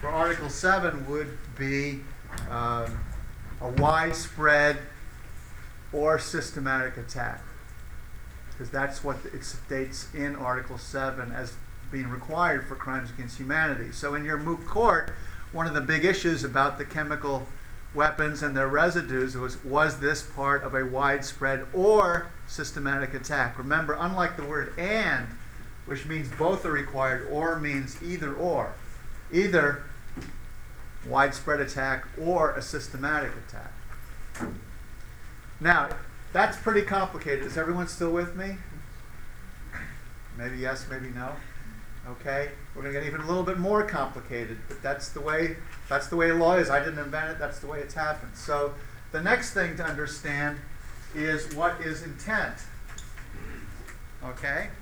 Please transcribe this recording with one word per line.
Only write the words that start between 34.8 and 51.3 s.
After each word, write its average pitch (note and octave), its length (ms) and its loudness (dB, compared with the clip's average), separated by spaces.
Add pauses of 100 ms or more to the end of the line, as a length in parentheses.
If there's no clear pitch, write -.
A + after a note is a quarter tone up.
Now, D#3 300 6 (440)
that's G#3 240 4
pretty G#3 240 4
complicated. E3 640 0
Is C#3 120 -4
everyone F3 300 0
still E3+ 240 0
with F3 240 0
me? F#3+ 220 -6 (1800)
Maybe B2 200 -6
yes, C3 320 -2
maybe C3 200 -6
no. B2 220 -6 (760)
Okay, C#3 440 -4 (220)
we're C#3 100 -8
gonna C#3 100 -4
get C#3+ 100 -2
even D3+ 160 -4
a D#3 80 -4
little F3+ 160 4
bit F#3 140 0
more G3+ 260 4
complicated, B2 760 -2 (100)
but - 120 -8
that's C#3+ 280 -2
the - 100 -6
way, D#3 380 0 (320)
that's C#3+ 180 2
the - 80 -2
way E3 160 6
law E3+ 240 8
is. F3+ 140 6
I C#3 100 6
didn't D3+ 200 -2
invent D#3 320 -2
it, D#3+ 60 -6
that's C#3+ 220 -4
the C#3+ 80 -8
way D3 140 -6
it's C#3 140 -8
happened. D#3 380 -2
So D3 420 0 (360)
the D#3+ 100 -2
next A#3 300 2
thing F3 240 0
to E3+ 80 -4
understand D3 760 -2 (540)
is D3+ 400 -2